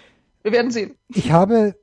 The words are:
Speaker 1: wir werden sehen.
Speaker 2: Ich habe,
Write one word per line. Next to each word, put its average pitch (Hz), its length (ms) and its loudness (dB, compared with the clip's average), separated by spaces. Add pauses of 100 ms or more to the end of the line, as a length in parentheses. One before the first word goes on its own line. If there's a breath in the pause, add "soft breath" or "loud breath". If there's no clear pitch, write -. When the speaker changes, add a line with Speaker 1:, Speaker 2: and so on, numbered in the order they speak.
(420 loud breath)
Speaker 1:
wir 214 120 -4
werden 240 180 0
sehen. 220 240 -8 (140)
Speaker 2:
Ich - 240 -2
habe, 202 500 2